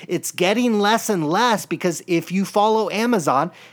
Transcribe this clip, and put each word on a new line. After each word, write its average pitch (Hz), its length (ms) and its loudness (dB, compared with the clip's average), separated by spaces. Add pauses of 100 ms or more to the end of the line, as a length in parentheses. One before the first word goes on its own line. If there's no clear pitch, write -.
It's 175 220 -4
getting 214 500 0
less 220 300 0
and 165 180 0
less 214 380 0
because 170 400 -4
if 170 260 -2
you 190 140 0
follow 214 420 2
Amazon 180 640 0 (220)